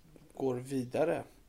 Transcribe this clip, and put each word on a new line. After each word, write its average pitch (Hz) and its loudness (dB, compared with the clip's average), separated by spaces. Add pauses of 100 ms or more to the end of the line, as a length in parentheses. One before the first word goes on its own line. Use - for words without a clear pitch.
(340)
går 131 0
vidare 131 0 (260)